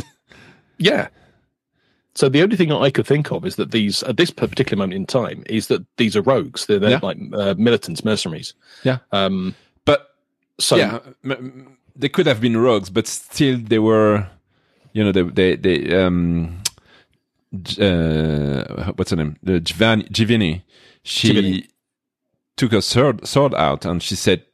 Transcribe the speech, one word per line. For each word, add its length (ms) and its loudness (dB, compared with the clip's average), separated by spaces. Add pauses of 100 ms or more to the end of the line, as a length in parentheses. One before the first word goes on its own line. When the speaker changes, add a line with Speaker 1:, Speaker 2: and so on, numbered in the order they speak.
(800)
Speaker 1:
Yeah. 280 0 (1040)
So 160 2
the 140 4
only 120 2
thing 160 2
I 200 2
could 160 -2
think 240 0
of 160 -6
is 80 -8
that 160 -4
these, 320 -2
at 140 -4
this 120 2
particular 480 -4
moment 160 -4
in 140 -6
time, 400 -4
is 220 -4
that 140 0 (140)
these 180 0
are 60 2
rogues. 460 -2
They're, 100 2
they're 140 2
Speaker 2:
Yeah. 100 2
Speaker 1:
like, 160 -6 (160)
uh, 240 -2
militants, 480 0
mercenaries. 480 -4 (300)
Speaker 2:
Yeah. 160 0 (120)
Speaker 1:
Um, 440 -2 (300)
Speaker 2:
But 220 2 (520)
Speaker 1:
so 160 0
Speaker 2:
yeah, 240 0 (240)
m-, 80 -6
m-, 460 -12 (180)
they 140 -4
could 180 0
have 120 2
been 180 2
rogues, 340 2
but 160 -2
still 500 -2
they 220 0
were, 480 4 (680)
you 100 0
know, 80 4
they, 120 4
they, 320 2
they, 440 0
um, 600 0 (1000)
G-, 200 -8
uh, 1080 0
what's 160 -4
her 80 0
name? 240 -4
The 180 2
Givan-, 520 2
Givini. 500 0 (400)
She 320 0
Speaker 1:
Givini. 340 0 (880)
Speaker 2:
took 160 0
her 100 4
sword, 460 0
sword 280 2
out 280 0
and 200 -4
she 120 -6
said 280 0 (100)